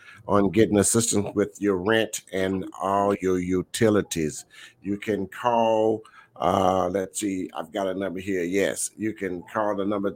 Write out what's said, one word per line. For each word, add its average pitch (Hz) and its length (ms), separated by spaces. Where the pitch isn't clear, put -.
on 101 240
getting 104 260
assistance 101 580
with 98 260
your 98 160
rent 110 440
and 95 340
all 101 400
your 92 180
utilities. 90 1040
You 101 160
can 104 300
call, 113 760
uh, 92 540
let's 95 280
see, 95 340
I've 82 180
got 98 160
a 92 60
number 92 260
here. 92 240
Yes, 90 540
you 104 160
can 90 300
call 104 320
the 98 100
number. 101 300